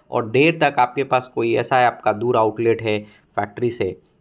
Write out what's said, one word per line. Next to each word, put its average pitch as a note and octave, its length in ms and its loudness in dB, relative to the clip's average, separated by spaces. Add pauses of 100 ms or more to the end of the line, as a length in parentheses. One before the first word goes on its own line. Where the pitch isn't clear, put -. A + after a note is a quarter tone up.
(120)
और A#2 180 -2
देर D3+ 320 2
तक C#3+ 180 0
आपके B2 260 0
पास B2+ 300 -2
कोई A#2 200 0
ऐसा A#2 220 0
है B2 80 4
आपका A2 280 0
दूर A#2 240 0
आउटलेट A2+ 440 0
है G#2+ 180 -2 (380)
फैक्ट्री G#2 340 -4
से F#2+ 240 -6 (260)